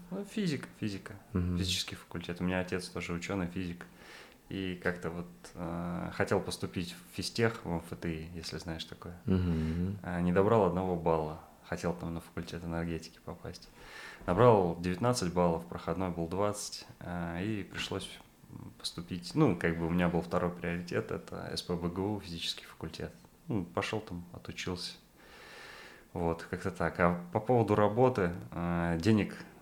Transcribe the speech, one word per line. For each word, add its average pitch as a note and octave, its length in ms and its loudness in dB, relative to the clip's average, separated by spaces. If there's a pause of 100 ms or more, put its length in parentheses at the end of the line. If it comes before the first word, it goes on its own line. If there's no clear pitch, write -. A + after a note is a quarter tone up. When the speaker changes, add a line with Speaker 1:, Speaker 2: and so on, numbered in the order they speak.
(100)
Speaker 1:
ну, G3 140 -6
физика, E3+ 420 -2 (140)
физика, G2 340 -6 (180)
Speaker 2:
Мгм. F2+ 260 2
Speaker 1:
физический F#2 380 -2
факультет. F2 440 -8
У F2 40 2
меня F2+ 160 2
отец F2+ 280 -4
тоже F2 240 -6
учёный, F2 340 -2
физик. F2 400 -6 (640)
И F#2 320 -4
как-то F2 280 -2
вот, F2 160 -8 (280)
э, F2 600 -4
хотел G2+ 260 2
поступить F2+ 540 -4
в - 220 -14
физтех, A2+ 480 0
в - 60 -4
М F2 80 0
Ф E2+ 220 -8
Т F2 100 -2
И, D#2+ 240 -6
если D#2+ 240 -8
знаешь E2 260 -6
такое. - 300 -12 (120)
Speaker 2:
Мгм. F2 760 2
Speaker 1:
Э, F2+ 200 -2
не F2 100 4
добрал G2+ 320 6
одного F2+ 320 2
балла. D#2+ 440 2 (280)
Хотел E2+ 240 -2
там E2 220 -6
на E2 60 -6
факультет E2+ 440 -10
энергетики E2+ 600 -4
попасть. - 440 -12 (580)
Набрал F#2 540 8
девятнадцать F2+ 520 2
баллов, F2 340 4
проходной F2+ 440 -2
был E2+ 180 -2
двадцать, G2+ 580 -2 (140)
э, F2 440 -4
и G#2+ 180 -4
пришлось F2+ 460 -6 (720)
поступить. - 560 -8
Ну, C#3 220 6
как E2 220 0
бы E2 80 0
у E2 40 0
меня F2 180 4
был E2+ 140 4
второй F2 280 0
приоритет, F2 600 -4
это F2+ 440 -8
С E2+ 80 -6
П F2+ 120 -4
Б E2+ 140 -2
Г F2 120 -4
У, G2+ 200 -2
физический E2+ 440 -8
факультет. - 480 -10 (340)
Ну, A2 180 0
пошёл G#2 360 -2
там, F2 320 -10
отучился. - 600 -6 (1200)
Вот, E2 360 0
как-то F#2 200 -4
так. E2+ 300 -2
А F2 200 6 (120)
по A#2 80 2
поводу A2+ 340 6
работы, G#2 560 6 (220)
э, E2+ 480 0
денег, G2+ 360 4 (240)